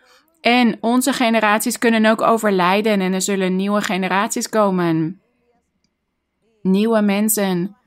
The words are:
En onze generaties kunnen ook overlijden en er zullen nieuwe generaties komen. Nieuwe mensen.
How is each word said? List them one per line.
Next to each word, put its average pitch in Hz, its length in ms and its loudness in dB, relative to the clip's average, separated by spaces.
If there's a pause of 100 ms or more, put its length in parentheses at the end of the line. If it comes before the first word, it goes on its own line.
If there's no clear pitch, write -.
(420)
En 240 400 2
onze 254 320 0
generaties 220 640 0
kunnen 226 280 2
ook 220 160 2
overlijden 208 800 2
en 185 120 -2
er 185 80 -2
zullen 190 340 -2
nieuwe 202 260 -2
generaties 190 680 -4
komen. 180 720 0 (1400)
Nieuwe 214 400 0
mensen. 202 840 -2